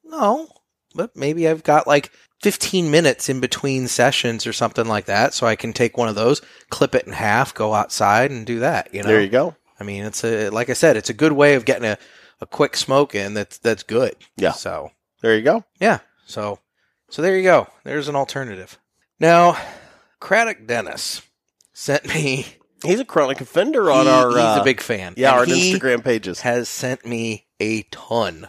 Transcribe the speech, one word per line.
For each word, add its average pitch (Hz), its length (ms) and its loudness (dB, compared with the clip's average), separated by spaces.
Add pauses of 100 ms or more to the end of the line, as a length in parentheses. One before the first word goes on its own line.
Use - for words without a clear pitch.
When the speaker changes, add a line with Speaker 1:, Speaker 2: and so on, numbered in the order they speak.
Speaker 1:
No, 311 440 -2 (460)
but - 220 -8
maybe 160 320 -2
I've 156 160 -2
got, 151 220 4
like, 147 240 2 (320)
fifteen 185 480 0
minutes 147 400 2
in 131 100 -2
between 131 480 -4
sessions 120 580 0
or 123 60 -6
something 113 340 -2
like 107 200 -4
that, 107 260 0
so - 140 -2
I 110 100 2
can 117 160 -8
take 117 240 -2
one 117 120 0
of 110 60 -4
those, 113 280 0 (260)
clip - 260 -2
it 127 120 0
in 85 80 -14
half, 113 400 0
go 107 180 -2
outside, 107 580 2
and 120 140 -12
do 117 160 -6
that, 127 320 -2
you 98 100 -8
know? 98 60 -4
Speaker 2:
There 110 140 6
you 98 80 0
go. 123 260 0 (240)
Speaker 1:
I 104 40 -12
mean, 101 200 -8
it's 107 180 -8
a, 110 280 -2
like 113 180 -4
I 127 60 -4
said, 147 240 4
it's - 120 -6
a 139 40 -6
good 151 180 2
way 143 220 6
of 123 100 0
getting 120 220 -2
a, 107 100 -2 (440)
a - 60 -14
quick - 300 -2
smoke 139 380 0
in 101 200 -4
that's, 104 240 -6
that's 113 240 0
good. 117 320 -2 (220)
Speaker 2:
Yeah. 90 160 0
Speaker 1:
So 82 400 -10 (300)
Speaker 2:
There 113 120 4
you 110 80 0
go. 165 220 2 (160)
Speaker 1:
yeah. 190 180 2 (280)
So, 104 340 -10 (500)
so - 120 -6
there 190 140 2
you 185 60 0
go. 165 240 4 (160)
There's 139 260 -6
an 147 80 -8
alternative. 123 640 -8 (400)
Now, 170 380 6 (640)
Craddock 214 460 -2
Dennis 110 560 -6 (500)
sent - 420 -4
me 139 320 -4 (380)
Speaker 2:
He's 185 160 2
a 269 40 -6
chronic 135 360 -2
offender 214 500 0
on 135 160 4
Speaker 1:
He, 135 60 4
Speaker 2:
our, 127 180 6
Speaker 1:
he's 120 80 2
a 120 40 4
Speaker 2:
uh, 107 220 2
Speaker 1:
big 120 160 2
fan. 92 360 -6
Speaker 2:
yeah, 131 140 4
Speaker 1:
And 127 100 6
Speaker 2:
our 123 60 4
Speaker 1:
he 180 280 2
Speaker 2:
Instagram 127 300 0
pages. 104 380 -2
Speaker 1:
has 120 260 -2
sent - 380 -8
me 113 400 -6 (140)
a 107 240 -2
ton 92 640 -6